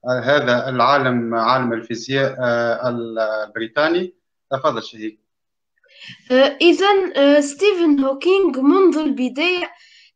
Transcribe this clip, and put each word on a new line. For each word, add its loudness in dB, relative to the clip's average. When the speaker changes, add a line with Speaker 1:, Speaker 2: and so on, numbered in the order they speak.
Speaker 1:
آه، -2
هذا 0
العالم، 0
عالم 0
الفيزياء، -4
آه، -2
ال-، -8
البريطاني. -4
تفضل -4
شاهين. -14
Speaker 2:
آه، 2
إذن، 2
آه، 4
ستيفن 0
هوكينج 0
منذ 4
البداية -4